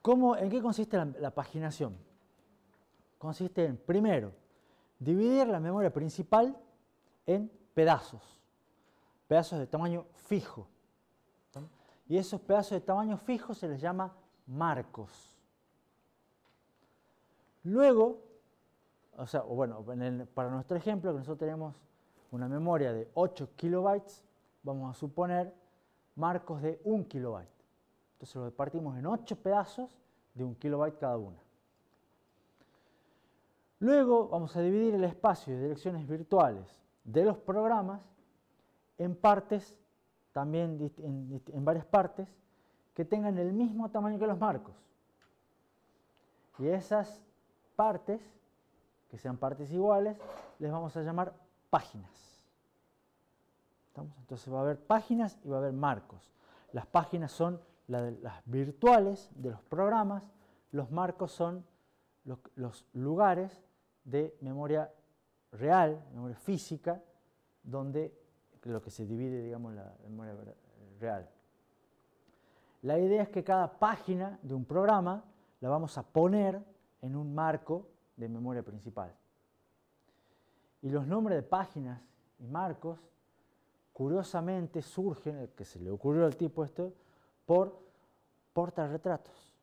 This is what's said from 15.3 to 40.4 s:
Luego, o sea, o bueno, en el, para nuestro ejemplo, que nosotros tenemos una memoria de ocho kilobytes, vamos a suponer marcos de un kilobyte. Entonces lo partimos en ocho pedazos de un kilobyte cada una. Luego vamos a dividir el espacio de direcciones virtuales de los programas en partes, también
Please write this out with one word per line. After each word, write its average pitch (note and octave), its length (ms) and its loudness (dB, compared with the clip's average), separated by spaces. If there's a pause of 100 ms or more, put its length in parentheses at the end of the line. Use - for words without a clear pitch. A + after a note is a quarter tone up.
Luego, A#3 640 6 (920)
o B2+ 120 -10
sea, C3+ 160 -2
o A#2+ 100 -6
bueno, A#2 380 -2
en B2 100 -4
el, B2 240 -4
para B2+ 240 -4
nuestro C3 260 -4
ejemplo, F#3 360 -2
que C#3+ 60 -2
nosotros C#3 200 -8
tenemos D#3 380 -6 (560)
una B2+ 160 -4
memoria D3 440 2
de A2+ 220 -4
ocho F3+ 400 -2
kilobytes, F#3+ 680 0 (400)
vamos C3+ 260 -6
a B2+ 80 -14
suponer F3+ 560 -2 (640)
marcos E3+ 460 -2
de D#3+ 200 -2
un G#3 220 0
kilobyte. A2+ 440 -8 (680)
Entonces - 200 -20
lo B2 160 -6
partimos C#3 480 -6
en C3+ 80 -6
ocho A#3 300 -4
pedazos G3+ 600 -2 (380)
de B2+ 80 -6
un B2 140 -6
kilobyte D3 420 -2
cada B2 200 -2
una. F#2+ 200 -10 (2500)
Luego B3 500 6
vamos E3+ 280 -2
a F3 40 0
dividir G#3 340 4
el F#3+ 100 2
espacio E3+ 500 0
de B2+ 80 -4
direcciones D3+ 460 -4
virtuales D3+ 580 2 (380)
de D3 200 2
los G#3 140 4
programas G3+ 600 0 (1000)
en F3 180 -2
partes, G3+ 580 4 (580)
también D#3 460 -2